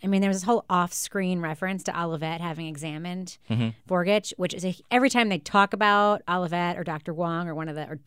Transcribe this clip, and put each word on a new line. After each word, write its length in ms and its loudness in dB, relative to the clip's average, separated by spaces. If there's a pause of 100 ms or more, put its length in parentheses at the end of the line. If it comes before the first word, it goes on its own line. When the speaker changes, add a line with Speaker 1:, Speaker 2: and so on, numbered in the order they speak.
Speaker 1:
I 40 -2
mean, 120 4
there 100 4
was 120 2
this 20 -8
whole 260 2
off-screen 720 0
reference 440 -4
to 140 -4
Olivet 440 -4
having 260 -6
examined 720 -8 (120)
Speaker 2:
Mm-hmm. 200 0 (180)
Speaker 1:
Vorgich, 480 2
which 180 -2
is 120 -6
a, 100 -2 (140)
every 200 4
time 200 2
they 80 0
talk 340 4
about 560 4
Olivet 500 0
or 60 -4
Doctor 300 -6
Wong 340 -2
or 80 -6
one 140 -6
of 60 -8
the, 120 -8
or, 200 -10